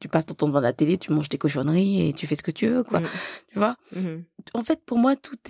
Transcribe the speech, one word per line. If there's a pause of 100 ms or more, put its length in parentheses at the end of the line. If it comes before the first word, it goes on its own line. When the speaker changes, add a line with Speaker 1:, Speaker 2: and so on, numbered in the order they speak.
Speaker 1:
tu
passes
ton
temps
devant
la
télé,
tu
manges
tes
cochonneries
et
tu
fais
ce
que
tu
veux,
quoi.
Speaker 2:
Mm. (460)
Speaker 1:
Tu
vois ? (180)
Speaker 2:
Mhm. (300)
Speaker 1:
En
fait,
pour
moi,
tout (140)